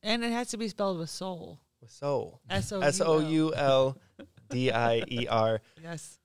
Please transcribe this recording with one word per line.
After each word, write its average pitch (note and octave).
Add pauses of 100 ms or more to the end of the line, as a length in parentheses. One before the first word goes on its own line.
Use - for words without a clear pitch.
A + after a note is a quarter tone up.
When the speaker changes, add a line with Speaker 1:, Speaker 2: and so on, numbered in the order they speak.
Speaker 1:
And A#3
it A#3
has A#3+
to -
be G#3+
spelled F#3+
with D#3+
soul. F3+ (200)
Speaker 2:
With A2+
soul. B2+ (100)
Speaker 1:
S G3
O G#3
U F#3
L. D3
Speaker 2:
S F#3
O D#3+
U D#3
L C3+ (520)
D B2+
I A#2
E A#2+
R. A2+ (100)
Speaker 1:
<laughs> D#3+
Yes. E3